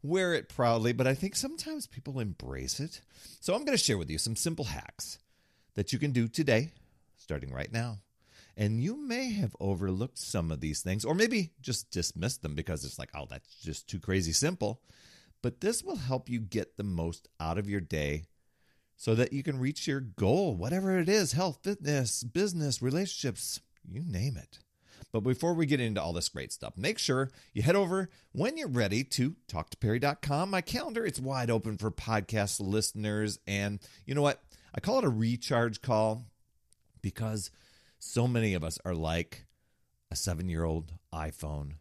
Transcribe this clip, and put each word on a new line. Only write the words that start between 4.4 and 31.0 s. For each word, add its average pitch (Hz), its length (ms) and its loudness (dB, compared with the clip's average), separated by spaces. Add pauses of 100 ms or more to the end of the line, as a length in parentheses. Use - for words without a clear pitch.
hacks - 540 -8 (560)
that - 180 -2
you 131 60 0
can 147 120 0
do 120 160 4
today, 135 460 2 (460)
starting 67 340 -6
right 64 180 -6
now. 113 280 -4 (580)
And 107 260 2
you 208 140 0
may 262 360 -2
have 196 280 0
overlooked 98 560 0
some 82 340 -2
of 76 100 -2
these 78 200 -2
things, 101 240 -2
or 139 100 2
maybe 214 460 2
just - 300 -6
dismissed 85 500 -2
them 76 140 -6
because 78 280 -4
it's 67 160 -10
like, 65 140 -10
"Oh, 73 160 -10
that's - 320 -16
just - 280 -8
too 92 120 -6
crazy 92 320 2
simple." 131 480 0 (640)
But 123 180 -2
this 226 240 0
will 370 120 -4
help 131 340 -2
you 120 100 0
get 104 380 -4
the - 40 -2
most 85 460 -2 (100)
out 82 200 0
of 101 100 -2
your 101 140 0
day 78 420 -2 (720)
so - 180 2
that 120 200 2
you 139 80 -2
can 139 160 -2
reach 131 280 -2
your 139 140 0
goal, 123 560 2
whatever 185 420 2
it 170 120 4
is, 202 220 4
health, 165 300 0
fitness, 147 600 0
business, 160 560 0
relationships, 135 800 -2 (260)
you 113 160 -8
name 117 360 -2
it. - 220 -18 (520)
But 110 80 0
before 131 340 0
we 160 120 2
get 139 140 4
into 110 200 0
all 82 120 -2
this 85 160 -2
great 65 240 -6
stuff, - 240 -10
make 156 200 -2
sure 131 360 0 (200)
you 107 100 -2
head 156 120 6
over 190 360 2 (200)
when 240 260 0
you're 294 120 -4
ready 120 340 2
to - 320 0 (140)
talk 80 220 -6
to - 60 -14
perry 110 220 2
dot 143 240 0
com. 147 280 0
My 190 100 2
calendar, 233 440 -4